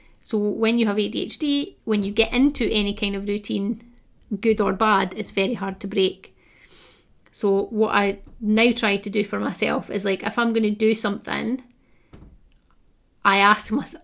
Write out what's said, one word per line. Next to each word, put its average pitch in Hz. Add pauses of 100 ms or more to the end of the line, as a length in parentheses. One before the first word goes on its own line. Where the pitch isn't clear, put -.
(220)
so -
when 220
you 226
have 208
A 208
D -
H -
D, 285
when 214
you 196
get 226
into 254
any 202
kind 202
of 202
routine, 208 (580)
good 220
or 196
bad, 190
it's 208
very 196
hard 190
to 202
break. 190 (960)
So 196
what 214
I 202 (200)
now 220
try 208
to 196
do 202
for 202
myself 196
is, 196
like, 190
if -
I'm 233
gonna 220
do 220
something, 220 (1600)
I 196
ask 202
mys-, -